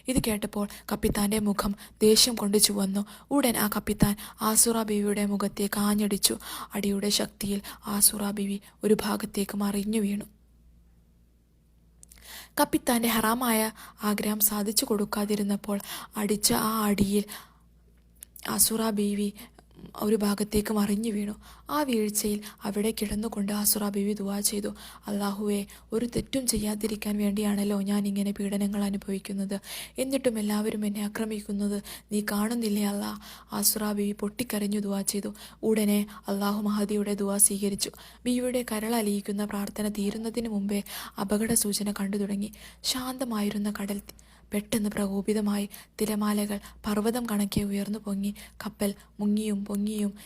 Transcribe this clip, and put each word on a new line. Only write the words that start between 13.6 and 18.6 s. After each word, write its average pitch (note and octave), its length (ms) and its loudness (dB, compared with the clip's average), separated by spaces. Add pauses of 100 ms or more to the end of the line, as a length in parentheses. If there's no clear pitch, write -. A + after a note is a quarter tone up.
ആഗ്രഹം G#3 360 0
സാധിച്ചു G#3 460 2
കൊടുക്കാതിരുന്നപ്പോൾ G#3 920 0 (400)
അടിച്ച G#3 360 2
ആ A3+ 280 2
അടിയിൽ G3+ 420 4 (1300)
ആസുറ A3 400 2